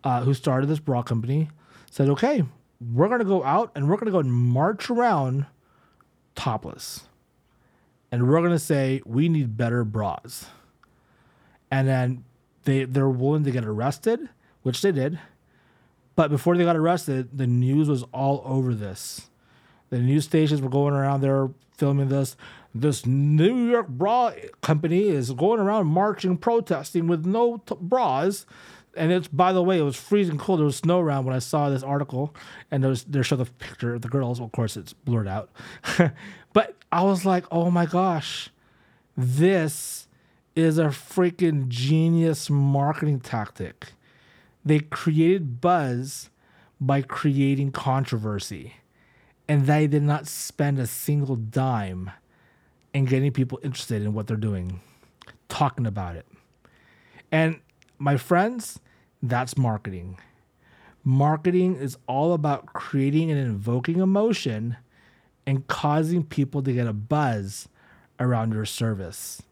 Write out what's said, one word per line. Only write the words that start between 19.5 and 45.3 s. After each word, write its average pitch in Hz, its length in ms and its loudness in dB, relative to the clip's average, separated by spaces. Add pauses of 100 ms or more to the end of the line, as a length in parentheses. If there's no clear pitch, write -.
The 127 80 -2
news 139 280 2
stations 151 360 2
were 131 60 -4
going 143 260 2
around 139 280 0
there 135 280 2 (220)
filming 139 360 0
this. 135 280 -2 (360)
"This 139 320 -2
New 151 640 4
York 233 200 2
bra 202 420 2 (320)
company 165 460 2
is 135 240 0
going 190 260 2
around 196 300 2
marching, 185 480 0
protesting 180 720 0
with 170 180 0
no 233 400 0
t-, - 140 -6
bras." 180 680 0 (500)
And 160 140 0
it's, 180 160 0
by 180 260 2
the 185 80 4
way, 180 200 2
it - 20 2
was 139 140 0
freezing 185 420 0
cold. 175 220 0
There 151 60 4
was 139 100 0
snow 175 240 2
around 143 240 0
when 131 100 -2
I 131 60 0
saw 147 280 0
this 135 140 -2
article, 139 500 -4 (380)
and 139 100 0
there 131 100 2
was, 123 120 -2
they 143 200 -2
showed 127 180 0
the 123 60 -2
picture - 480 -8
of 117 80 -8
the 117 60 -10
girls. 123 320 -2
Of 113 120 -10
course, 113 240 -2
it's 95 160 -14
blurred 113 340 -2
out. 95 240 -6 (480)
<laughs> 170 140 4 (420)
But - 220 2 (140)
I 170 120 2
was 190 240 2
like, 180 240 2
"Oh 170 200 2
my 175 140 4
gosh, 175 640 -2 (680)
this 156 920 0 (480)
is 160 240 4
a 160 60 4
freaking 160 840 0
genius 160 800 2
marketing 143 720 2
tactic." - 720 -8 (720)
They 151 140 4
created 156 840 0